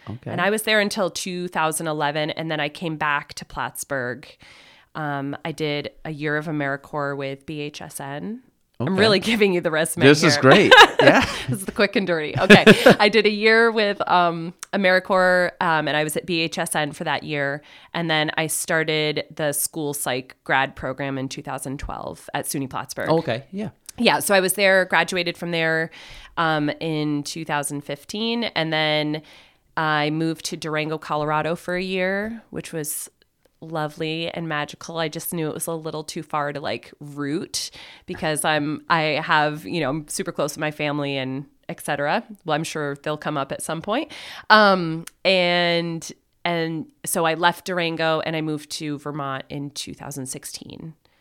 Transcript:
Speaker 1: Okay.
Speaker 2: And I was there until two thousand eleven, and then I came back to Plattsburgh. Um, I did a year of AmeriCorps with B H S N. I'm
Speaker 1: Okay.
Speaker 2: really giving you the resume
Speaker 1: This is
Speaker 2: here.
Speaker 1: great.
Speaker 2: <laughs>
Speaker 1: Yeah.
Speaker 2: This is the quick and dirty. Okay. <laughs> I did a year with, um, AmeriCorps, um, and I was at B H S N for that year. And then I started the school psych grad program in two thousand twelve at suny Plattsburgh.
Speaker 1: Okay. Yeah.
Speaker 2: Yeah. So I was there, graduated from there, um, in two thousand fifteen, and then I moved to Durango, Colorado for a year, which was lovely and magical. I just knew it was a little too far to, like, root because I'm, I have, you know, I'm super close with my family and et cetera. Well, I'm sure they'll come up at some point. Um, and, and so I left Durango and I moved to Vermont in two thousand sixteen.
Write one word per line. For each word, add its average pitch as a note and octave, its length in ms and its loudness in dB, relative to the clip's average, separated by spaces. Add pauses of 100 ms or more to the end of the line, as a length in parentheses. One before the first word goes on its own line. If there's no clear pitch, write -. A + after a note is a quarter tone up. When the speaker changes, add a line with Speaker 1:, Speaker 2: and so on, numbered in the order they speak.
Speaker 1:
Okay. A2+ 220 -12
Speaker 2:
And F3 100 -4
I F#3 120 2
was G#3+ 100 0
there A3 180 2
until G3+ 300 0
two F3+ 380 -6
thousand D#3+ 400 -2
eleven, D3+ 420 -2
and D#3+ 220 -6
then D#3 80 -2
I D3+ 100 -2
came D#3+ 260 -6
back D3 380 -2
to - 100 -14
Plattsburgh. B2+ 840 -8 (640)
Um, C#3+ 500 -4
I E3+ 80 -6
did D3 380 -4 (160)
a D#3+ 60 -8
year D3+ 260 -4
of D3+ 80 -4
AmeriCorps C#3+ 720 -4
with C3+ 300 -8
B D3+ 140 -8
H D3 200 -10
S D#3 180 -14
N. D#3+ 420 -10 (380)
I'm C3+ 100 -2
Speaker 1:
Okay. F#3+ 100 0
Speaker 2:
really G#3 200 6
giving G#3 320 2
you F3 100 2
the E3 100 -2
resume D#3+ 340 2
Speaker 1:
This D3 160 10
is D3+ 140 6
Speaker 2:
here. D3 80 0
Speaker 1:
great. C#3 340 8
Speaker 2:
<laughs> - 60 12 (180)
Speaker 1:
Yeah. A3 240 8 (240)
Speaker 2:
This G#3 120 -2
is - 40 -12
the G#3+ 60 -8
quick G3+ 240 0
and G3 100 2
dirty. D#3+ 340 -2
Okay. F#3+ 260 10
<laughs> - 340 10
I G#3 100 6
did G#3 160 4
a G#3+ 60 4
year A3 400 4
with, G#3 360 0
um, E3+ 460 2 (200)
AmeriCorps, F#3 880 4
um, D#3+ 280 2
and D3 100 0
I D3+ 60 2
was D#3 120 -4
at - 120 -4
B E3 140 0
H E3 180 -2
S E3 160 -4
N D3+ 160 0
for - 140 -12
that D3 180 -2
year. C#3+ 400 -4 (320)
And E3+ 160 -2
then D#3 260 2
I D#3+ 80 0
started D#3 760 -2 (120)
the D3+ 180 -2
school D3 420 -4
psych B2+ 480 -6
grad C3+ 320 0
program C3+ 420 -6
in C3 120 -4
two C#3 120 -10
thousand C3+ 380 -8
twelve - 560 -10
at C#3+ 100 -4
suny C#3 240 -4
Plattsburgh. - 400 -6
Speaker 1:
Okay. C3+ 420 0
Yeah. G3+ 180 -8 (280)
Speaker 2:
Yeah. A#3 220 4
So G3+ 160 2
I F#3+ 60 6
was F#3 120 0
there, F#3+ 320 4
graduated F3 520 0
from E3+ 140 -6
there, D#3+ 380 0 (480)
um, D#3 320 2 (120)
in D3+ 420 -2
two D#3+ 220 -10
thousand D3 360 -4
fifteen, A3+ 640 -6
and D#3+ 300 -4
then D3+ 480 0 (560)
I D3+ 320 0
moved D#3+ 360 -2
to F3 120 -8
Durango, D#3 400 -4
Colorado D3+ 580 -2
for F3+ 200 -6
a F3+ 60 -2
year, F#3+ 680 -4
which - 240 -12
was D3+ 360 -8 (520)
lovely D#3+ 680 -6
and E3 180 -8
magical. D3+ 500 -6
I E3 100 -2
just D#3+ 260 -8
knew D#3+ 160 -2
it - 40 -6
was - 140 -8
a E3+ 60 -4
little D#3 300 -8
too D#3 200 -10
far D3 300 -4
to, C#3+ 60 -10
like, A#2+ 400 -8
root C#3+ 720 -6 (340)
because D#3+ 400 -4
I'm, D3+ 440 0
I D#3 360 2
have, D3+ 400 2
you E3+ 140 -4
know, C3+ 100 0
I'm D3 180 -4
super F#3 240 -6
close D3 220 -2
with D3+ 60 -10
my D3+ 120 -2
family C#3+ 460 -4
and C3 280 -6 (220)
et - 160 -12
cetera. D#3 400 -2 (220)
Well, D#3 100 0
I'm D#3 80 -2
sure D3 340 -4
they'll D3+ 200 -6
come D3+ 200 -6
up C3+ 140 -4
at - 100 -8
some D#3+ 200 -6
point. B3 300 -4 (380)
Um, F#3 560 6 (200)
and, F3 840 2 (340)
and E3 420 -2 (200)
so E3+ 200 0
I D#3+ 80 2
left E3+ 320 0
Durango E3 600 0
and E3 100 -2
I D#3 60 -2
moved D#3 300 -6
to D3 280 -8
Vermont C#3+ 500 -8
in C#3+ 220 -8
two - 220 -10
thousand C#3 340 -10
sixteen. - 640 -14 (280)